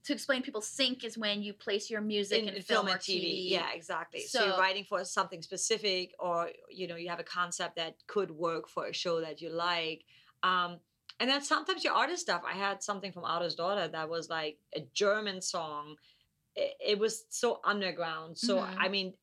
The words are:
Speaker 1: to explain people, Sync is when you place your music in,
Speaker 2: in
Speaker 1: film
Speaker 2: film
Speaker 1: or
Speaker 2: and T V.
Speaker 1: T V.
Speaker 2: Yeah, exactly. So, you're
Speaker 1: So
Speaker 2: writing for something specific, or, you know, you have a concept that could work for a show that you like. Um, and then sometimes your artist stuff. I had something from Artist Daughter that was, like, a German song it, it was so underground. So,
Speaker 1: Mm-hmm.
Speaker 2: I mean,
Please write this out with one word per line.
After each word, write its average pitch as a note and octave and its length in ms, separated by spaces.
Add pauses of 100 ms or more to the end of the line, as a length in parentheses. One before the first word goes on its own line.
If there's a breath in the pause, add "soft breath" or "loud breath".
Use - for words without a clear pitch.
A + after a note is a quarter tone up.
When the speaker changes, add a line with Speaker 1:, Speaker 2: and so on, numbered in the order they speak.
Speaker 1:
to D4 60
explain B3+ 300
people, A3 180
Sync B3+ 440
is A3+ 120
when G#3 240
you G3+ 120
place G#3+ 360
your G#3+ 120
music G#3 420
in, G#3 60
Speaker 2:
in F#3+ 60
Speaker 1:
film G3 80
Speaker 2:
film G#3 260
Speaker 1:
or F#3 60
Speaker 2:
and F3+ 60
T G3 120
V. F3 80
Speaker 1:
T E3+ 100
V. F#3 240
Speaker 2:
Yeah, E3+ 180
exactly. E3 500
So, A3+ 220
you're F#3+ 100
Speaker 1:
So F#3 60
Speaker 2:
writing F#3+ 220
for F#3+ 220
something F#3 360
specific, F#3 760
or, E3+ 320 (180)
you F3+ 200
know, E3+ 80
you E3+ 120
have E3+ 120
a E3+ 40
concept F3 520
that E3 180 (140)
could F#3 240
work E3 360
for C3 200
a - 40
show E3 280
that D#3 200
you E3 100
like. E3 520 (400 soft breath)
Um, F3+ 380 (400)
and B3 100
then C#4+ 120
sometimes D#4 420
your C#4+ 80
artist E4+ 300
stuff. F3 220
I E3+ 100
had G3 280
something G3 300
from F3 120
Artist E3 320
Daughter F3+ 300
that D#3+ 220
was, D#3+ 200
like, D#3 300 (160)
a E3 60 (140)
German G3+ 480
song D3+ 520 (640 soft breath)
it, - 180 (100)
it G#3 140
was G#3+ 300
so - 360
underground. E3 760
So, - 200
Speaker 1:
Mm-hmm. F#3 220
Speaker 2:
I F#3+ 80
mean, F#3+ 340